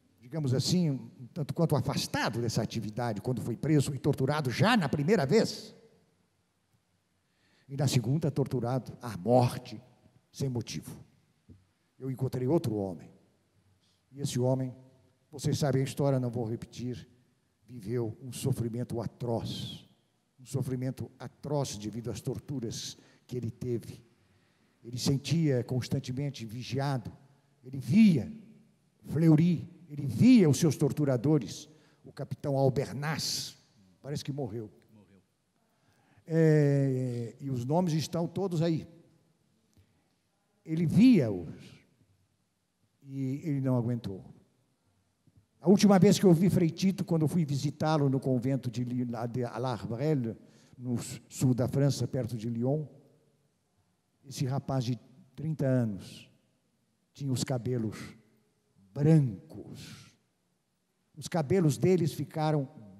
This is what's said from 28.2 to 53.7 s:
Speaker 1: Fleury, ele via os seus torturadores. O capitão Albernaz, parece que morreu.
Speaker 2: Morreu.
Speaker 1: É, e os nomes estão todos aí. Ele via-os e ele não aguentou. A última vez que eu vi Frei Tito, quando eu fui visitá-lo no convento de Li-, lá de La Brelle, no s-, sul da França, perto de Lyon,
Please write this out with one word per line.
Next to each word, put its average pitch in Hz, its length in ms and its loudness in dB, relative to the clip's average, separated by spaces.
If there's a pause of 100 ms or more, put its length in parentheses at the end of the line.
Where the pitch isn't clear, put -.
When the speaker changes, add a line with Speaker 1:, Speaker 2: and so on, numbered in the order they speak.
Speaker 1:
Fleury, 160 640 4 (200)
ele 143 160 -8
via 175 440 8
os 127 80 4
seus 151 180 2
torturadores. 139 920 0 (340)
O - 80 -20
capitão 139 460 -6
Albernaz, 135 1000 -2 (440)
parece 139 220 -10
que 139 100 -8
morreu. 113 360 -8 (240)
Speaker 2:
Morreu. 98 280 -20 (1040)
Speaker 1:
É, 139 1120 4
e 139 100 -8
os 123 140 -4
nomes 156 300 0
estão 165 340 -2
todos 175 340 -4
aí. 165 240 0 (1800)
Ele 160 200 0
via-os 139 680 6 (1500)
e 135 420 -6
ele 143 180 -2
não 131 160 2
aguentou. 113 460 -4 (1400)
A 151 100 2
última 202 280 8
vez 190 220 8
que 208 60 2
eu 180 80 10
vi 185 160 4
Frei 170 200 2
Tito, 185 360 -2
quando 160 160 0
eu 151 60 2
fui 165 180 0
visitá-lo 143 640 0
no 131 100 0
convento 131 500 -2
de 123 140 -6
Li-, 123 220 -4
lá 120 200 -6
de 120 180 -4
La 120 340 -4
Brelle, 113 580 -2 (420)
no 123 180 -4
s-, - 340 -8
sul 127 240 0
da 120 140 0
França, 135 400 0
perto 123 300 -6
de 107 120 -6
Lyon, 131 360 -2 (1400)